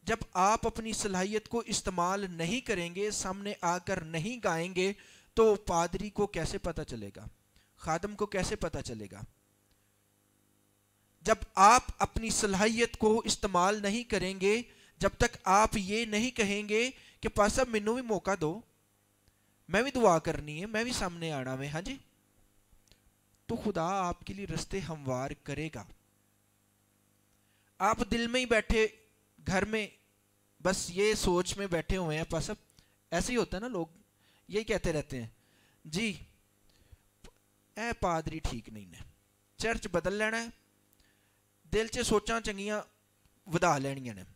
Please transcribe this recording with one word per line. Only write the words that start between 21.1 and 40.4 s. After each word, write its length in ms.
आना 220
है, 140
हाँ 140
जी, 200
तो 80
खुदा 260
आपके 500
लिए 120
रास्ते 340
हमवार 540
करेगा। 540
आप 260
दिल 200
में 120
ही 60
बैठे, 640
घर 260
में 320
बस 300
ये 240
सोच 420
में 120
बैठे 260
हुए 200
हैं, 100
पास 220
साहब, 100
ऐसे 200
ही 20
होता 220
है 40
ना, 60
लोग 220
यही 140
कहते 280
रहते 260
हैं, 180
"जी, 400
ए 160
पादरी 460
ठीक 300
नहीं 180
ने, 120
चर्च 340
बदल 200
लेना 240
है, 160